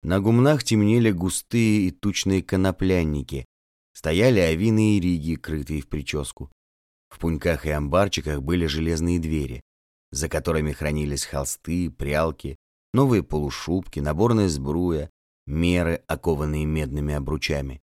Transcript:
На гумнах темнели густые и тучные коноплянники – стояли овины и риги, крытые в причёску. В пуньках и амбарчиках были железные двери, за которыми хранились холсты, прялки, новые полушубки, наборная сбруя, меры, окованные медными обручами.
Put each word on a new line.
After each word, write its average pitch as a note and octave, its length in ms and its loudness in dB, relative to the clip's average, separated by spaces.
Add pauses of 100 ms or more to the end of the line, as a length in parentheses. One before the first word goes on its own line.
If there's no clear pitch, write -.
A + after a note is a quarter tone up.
На F2+ 180 0
гумнах B2 440 4
темнели A2 480 4
густые G2+ 760 0
и F2+ 40 0
тучные F#2+ 500 0
коноплянники – F2 1040 0 (480)
стояли G2+ 460 2
овины G#2+ 580 4
и - 20 4
риги, E2 360 0
крытые D2+ 460 -6
в - 60 -16
причёску. C#2+ 640 -8 (580)
В - 100 -20
пуньках E2 460 -2
и D#2 40 -2
амбарчиках D2+ 720 0
были E2+ 240 0
железные D#2+ 540 0
двери, D2+ 420 -4 (500)
за D2+ 180 -4
которыми D#2 420 -2
хранились D2 540 -4
холсты, D#2+ 680 -4
прялки, D2 680 -4 (360)
новые A#2+ 300 4
полушубки, D#2 760 -4
наборная F#2+ 500 2
сбруя, D2+ 600 -2 (360)
меры, E2+ 640 0
окованные D2+ 580 -2
медными D2 480 -2
обручами. C#2+ 680 -4 (120)